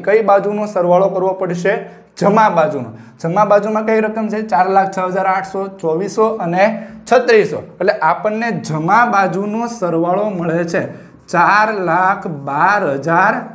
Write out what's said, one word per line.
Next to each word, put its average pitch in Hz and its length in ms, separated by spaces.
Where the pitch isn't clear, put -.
કઈ 214 160
બાજુનો 202 440
સરવાળો 180 420
કરવો 185 320
પડશે? 175 340
જમા 208 320
બાજુનો. 147 380
જમા 190 240
બાજુમાં 208 400
કઈ 220 140
રકમ 214 280
છે? 214 140
ચાર 185 140
લાખ 190 180
છ - 40
હજાર 190 120
આઠસો, 190 340
ચોવીસો 190 440
અને 175 180
છત્રીસો. 214 500
એટલે 185 120
આપણને 214 380
જમા 170 440
બાજુનો 202 560
સરવાળો 175 640
મળે 170 420
છે 180 100
ચાર 190 360
લાખ 185 360
બાર 180 340
હજાર 185 280